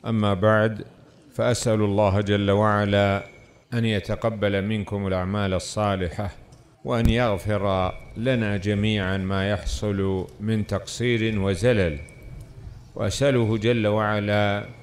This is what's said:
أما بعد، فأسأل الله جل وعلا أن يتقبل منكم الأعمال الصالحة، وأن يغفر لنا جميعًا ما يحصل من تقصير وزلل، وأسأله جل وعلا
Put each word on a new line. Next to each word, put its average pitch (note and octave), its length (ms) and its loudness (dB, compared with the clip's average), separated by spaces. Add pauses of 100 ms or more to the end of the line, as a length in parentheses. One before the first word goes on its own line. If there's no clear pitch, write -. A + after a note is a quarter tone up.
أما G#2+ 280 2
بعد، G#2+ 500 2 (500)
فأسأل A2+ 460 0
الله G2+ 400 4
جل G2+ 300 2
وعلا G2+ 760 2 (500)
أن A#2 100 0
يتقبل G#2 800 0
منكم G2+ 420 -2
الأعمال F#2+ 480 0
الصالحة، G2 760 -2 (540)
وأن A#2 240 2
يغفر G2+ 840 0 (240)
لنا A2+ 400 0
جميعًا G2+ 600 0
ما G2 340 -2
يحصل G2 760 -2 (140)
من G#2+ 260 -2
تقصير A2 760 -2
وزلل، F#2+ 580 2 (960)
وأسأله A2+ 600 0
جل A2 300 0
وعلا G#2 800 0 (160)